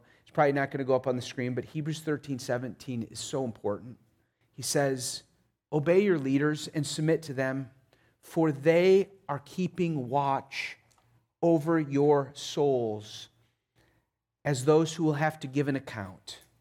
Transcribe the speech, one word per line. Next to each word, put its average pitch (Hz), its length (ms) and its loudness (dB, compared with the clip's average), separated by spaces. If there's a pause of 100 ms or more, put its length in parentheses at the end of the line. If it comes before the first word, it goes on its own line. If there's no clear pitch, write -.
(220)
It's - 120 -20
probably 147 180 4
not 139 180 -2
gonna 135 140 -6
go 131 100 2
up 127 140 0
on 127 80 0
the 123 60 -4
screen, 123 320 -6
but 120 100 -4
Hebrews 156 360 -8
thirteen 143 380 -6
seventeen 123 720 -6
is - 80 -14
so 135 260 -4
important. 107 520 -6 (580)
He 127 80 -12
says, 135 600 -2 (480)
"Obey 170 320 4
your 180 140 4
leaders 139 500 0
and 147 180 -2
submit 160 380 0
to 139 100 -10
them, 131 340 -4 (540)
for 160 300 0
they 175 560 4 (200)
are 139 160 -6
keeping 165 640 -4
watch 139 680 -4 (640)
over 165 380 4
your 143 540 4
souls 120 920 -2 (1160)
as 131 200 -2
those 156 280 6
who 170 100 -4
will 156 120 2
have 156 260 -2
to 139 80 -10
give 135 180 -2
an 139 80 0
account. 101 640 -10 (220)